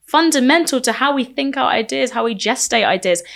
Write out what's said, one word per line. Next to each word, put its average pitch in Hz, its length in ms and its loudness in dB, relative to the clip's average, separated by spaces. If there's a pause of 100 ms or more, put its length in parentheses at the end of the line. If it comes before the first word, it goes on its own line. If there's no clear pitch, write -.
fundamental 302 760 2
to 240 100 0
how 269 240 0
we 269 80 0
think 269 320 -6
our 269 140 0
ideas, 247 420 -2
how 226 140 -2
we 233 100 -2
gestate 220 500 -2
ideas, 175 380 0 (120)